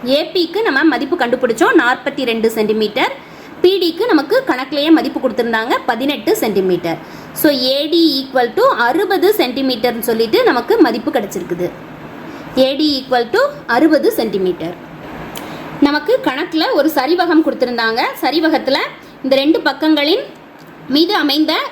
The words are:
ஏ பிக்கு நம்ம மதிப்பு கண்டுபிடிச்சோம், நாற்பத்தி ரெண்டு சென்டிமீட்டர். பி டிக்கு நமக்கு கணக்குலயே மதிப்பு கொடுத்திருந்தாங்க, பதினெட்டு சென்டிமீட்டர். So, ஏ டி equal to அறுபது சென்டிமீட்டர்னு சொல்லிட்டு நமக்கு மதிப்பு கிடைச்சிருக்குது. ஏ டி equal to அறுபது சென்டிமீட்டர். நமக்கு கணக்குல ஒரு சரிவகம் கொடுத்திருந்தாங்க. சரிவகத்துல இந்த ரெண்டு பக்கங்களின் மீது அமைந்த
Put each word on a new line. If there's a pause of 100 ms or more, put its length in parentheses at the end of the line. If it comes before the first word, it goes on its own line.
(120)
ஏ
பிக்கு
நம்ம
மதிப்பு
கண்டுபிடிச்சோம்,
நாற்பத்தி
ரெண்டு
சென்டிமீட்டர். (480)
பி
டிக்கு
நமக்கு
கணக்குலயே
மதிப்பு
கொடுத்திருந்தாங்க, (120)
பதினெட்டு
சென்டிமீட்டர். (360)
So,
ஏ
டி (200)
equal
to (140)
அறுபது
சென்டிமீட்டர்னு
சொல்லிட்டு
நமக்கு
மதிப்பு
கிடைச்சிருக்குது. (880)
ஏ
டி (120)
equal
to (280)
அறுபது
சென்டிமீட்டர். (920)
நமக்கு
கணக்குல (100)
ஒரு
சரிவகம்
கொடுத்திருந்தாங்க. (200)
சரிவகத்துல (460)
இந்த
ரெண்டு
பக்கங்களின் (680)
மீது
அமைந்த (180)